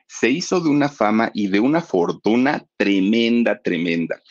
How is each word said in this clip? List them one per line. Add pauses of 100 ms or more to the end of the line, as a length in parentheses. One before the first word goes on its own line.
se
hizo
de
una
fama
y
de
una
fortuna (120)
tremenda,
tremenda.